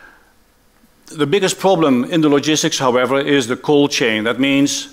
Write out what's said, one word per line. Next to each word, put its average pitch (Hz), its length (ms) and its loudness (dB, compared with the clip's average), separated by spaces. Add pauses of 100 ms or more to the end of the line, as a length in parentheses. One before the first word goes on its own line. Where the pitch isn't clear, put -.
(1080)
The 147 200 -4
biggest 185 320 0
problem 156 460 2
in 170 160 0
the 151 80 4
logistics, 147 500 0
however, 127 400 0
is 143 280 0
the 120 80 -4
cold 143 360 2
chain. 110 320 -2
That 113 160 -2
means 139 540 0